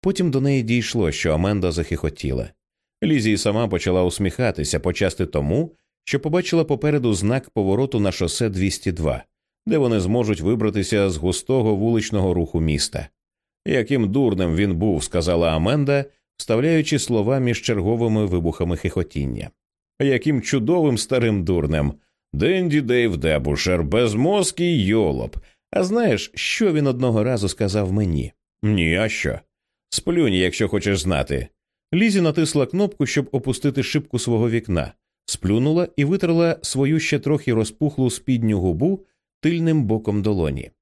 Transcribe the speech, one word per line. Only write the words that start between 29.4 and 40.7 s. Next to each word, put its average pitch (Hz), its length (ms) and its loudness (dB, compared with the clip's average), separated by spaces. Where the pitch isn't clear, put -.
«Сплюнь, 165 440 0
якщо 90 340 0
хочеш 98 320 0
знати». 71 480 -2
Лізі 202 260 2
натисла 156 460 2
кнопку, 196 400 -2
щоб 139 260 -2
опустити 135 500 -2
шибку - 360 -4
свого 117 320 0
вікна, 101 420 -2
сплюнула 135 720 0
і 143 80 2
витерла 170 580 2
свою 139 380 0
ще 151 180 0
трохи 139 360 0
розпухлу 127 560 0
спідню 113 500 0
губу 113 460 0
тильним 160 440 2
боком 107 380 0
долоні. 82 480 -2